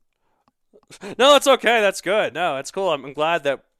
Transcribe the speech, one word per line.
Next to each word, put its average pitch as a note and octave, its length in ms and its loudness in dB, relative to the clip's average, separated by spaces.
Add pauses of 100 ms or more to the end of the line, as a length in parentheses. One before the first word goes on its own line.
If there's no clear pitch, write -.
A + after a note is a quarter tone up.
(1160)
No, C#4 180 6
it's C4+ 120 2
okay. A#3+ 340 2
That's G3 200 -2
good. F3 340 -2
No, D#3+ 220 -4
it's C#3 140 -10
cool. F#3+ 200 -4
I'm, C#3 140 -4
I'm C#3+ 80 -14
glad D#3 300 -2
that C3+ 200 -2 (160)